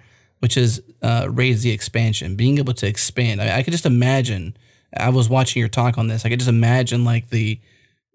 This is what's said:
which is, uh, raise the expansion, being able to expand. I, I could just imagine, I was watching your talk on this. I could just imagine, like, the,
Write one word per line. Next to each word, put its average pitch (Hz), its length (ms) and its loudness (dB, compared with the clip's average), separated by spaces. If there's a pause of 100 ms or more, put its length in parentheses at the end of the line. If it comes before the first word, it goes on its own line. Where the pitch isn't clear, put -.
(380)
which - 180 0
is, 120 260 2 (200)
uh, 117 280 0
raise 120 320 0
the 120 80 0
expansion, 107 680 -2
being 131 220 2
able 131 160 -2
to 104 120 -4
expand. 104 540 -2
I, 107 180 0
I 135 40 0
could 165 100 -4
just 170 140 -2
imagine, 120 720 0 (400)
I - 120 -2
was 127 200 2
watching 127 320 0
your 113 80 0
talk 120 300 0
on 113 80 0
this. 113 180 -2
I 113 40 -2
could 120 100 0
just 127 100 -2
imagine, 120 560 2
like, 117 260 0
the, 110 300 -2 (540)